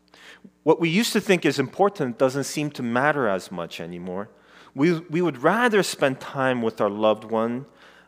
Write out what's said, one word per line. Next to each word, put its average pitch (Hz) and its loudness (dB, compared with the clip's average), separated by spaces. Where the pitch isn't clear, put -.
What 156 4
we 170 0
used 208 0
to 214 2
think 180 2
is 143 2
important 139 0
doesn't 135 0
seem 147 -4
to 131 -8
matter 127 2
as 95 -2
much 85 -8
anymore. 90 -10
We, 160 2
we 165 -4
would 135 -2
rather 208 2
spend - -2
time 131 -2
with 113 -2
our 107 2
loved 107 2
one 113 -2